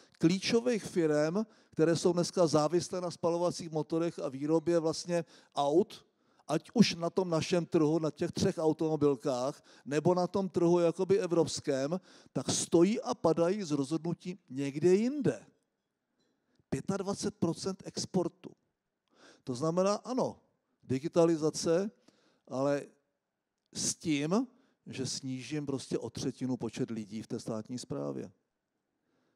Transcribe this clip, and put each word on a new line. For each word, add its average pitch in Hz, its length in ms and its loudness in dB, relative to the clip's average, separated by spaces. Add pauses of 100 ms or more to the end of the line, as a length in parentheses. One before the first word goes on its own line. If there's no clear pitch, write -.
(180)
klíčových 226 640 2
firem, 160 640 0 (240)
které 156 260 4
jsou 175 180 2
dneska 175 340 2
závislé 151 540 0
na 175 100 -6
spalovacích 170 600 -2
motorech 165 480 -2
a 165 100 -4
výrobě 156 500 2
vlastně 165 460 -2 (300)
aut, 143 520 0 (400)
ať 156 260 -4
už 214 220 6
na 170 140 -4
tom 185 200 -2
našem 165 360 0
trhu, 160 340 2
na 156 120 -2
těch - 200 -6
třech - 260 -2
automobilkách, 147 1080 0 (220)
nebo 151 300 2
na 180 120 0
tom 196 220 -2
trhu 170 300 4
jakoby 180 400 2
evropském, 160 800 0 (340)
tak 131 160 -4
stojí 196 520 4
a 247 140 -4
padají 170 480 2
z 151 80 -6
rozhodnutí 160 680 -4 (100)
někde 151 460 2
jinde. 226 500 0 (1200)
Pětadvacet 196 680 -4
procent 180 500 -4
exportu. - 640 -6 (920)
To 127 120 -6
znamená, 170 400 2
ano, 208 440 -4 (440)
digitalizace, 165 1080 0 (560)
ale 139 360 -2 (920)
s - 220 -4
tím, 165 520 0 (380)
že 127 200 -8
snížím 131 600 -8
prostě 135 320 -6
o 117 120 -6
třetinu 127 480 -4
počet 120 340 -6
lidí 110 300 -8
v - 60 -12
té 120 120 -6
státní 117 400 -8
správě. 135 520 -8 (1040)